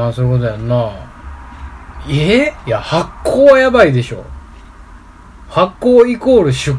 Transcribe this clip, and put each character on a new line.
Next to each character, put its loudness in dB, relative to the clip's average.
ー、 -4
そ -6
う 0
い 0
う 0
こ 0
と -2
や -6
ん -10
な。 -2
え？ 0
い -4
や、 -4
発 -4
行 2
は 8
や 2
ば 4
い 2
で 0
し -12
ょ。 -12
発 -2
行 4
イ -2
コ 2
ー 2
ル 0
出 -4